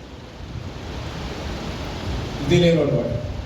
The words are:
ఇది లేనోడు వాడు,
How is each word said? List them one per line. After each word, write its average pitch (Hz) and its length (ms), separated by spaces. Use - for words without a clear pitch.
ఇది 143 140
లేనోడు 165 360
వాడు, - 260